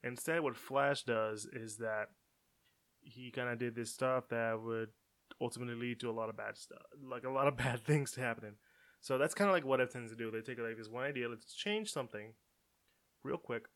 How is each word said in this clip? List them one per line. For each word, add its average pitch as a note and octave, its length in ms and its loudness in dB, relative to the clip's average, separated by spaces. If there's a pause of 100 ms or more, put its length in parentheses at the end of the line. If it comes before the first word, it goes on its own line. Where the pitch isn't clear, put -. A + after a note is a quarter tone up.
Instead, D#3+ 400 0
what B2+ 140 2
Flash C#3 460 2
does A2 500 0
is A2 260 -8
that A2 320 -2 (880)
he B2 300 -14
kinda B2 260 0
did A#2 180 0
this A2+ 180 -4
stuff C3 360 2
that A2+ 340 0
would A2+ 280 -4 (500)
ultimately A#2+ 340 -4
lead A#2+ 260 -4
to A#2+ 100 -2
a - 20 -2
lot A2+ 160 0
of G#2+ 80 -6
bad G#2+ 200 -6
stuff, - 260 -18 (200)
like, B2+ 220 -8
a C3 60 -2
lot C3+ 180 6
of C#3 80 2
<laughs> - 0 -
bad B2 280 2
things D3 280 4
to - 80 -6
happen. A2+ 360 -4 (440)
So C3 180 0
that's C#3+ 160 4
kinda G3+ 180 6
like E3+ 120 6
what C3 160 6
If B2 100 4
tends A#2 220 -8
to A2+ 40 -14
do. A2+ 140 -4
They A2+ 120 -4
take, A#2+ 160 -6
like, A2+ 180 -4
this A2 120 -12
one A#2+ 160 -4
idea, C3+ 240 -2
let's A2+ 240 -10
change G#3+ 380 -2
something A2+ 440 -6 (920)
real C#3 140 0
quick A2+ 380 -6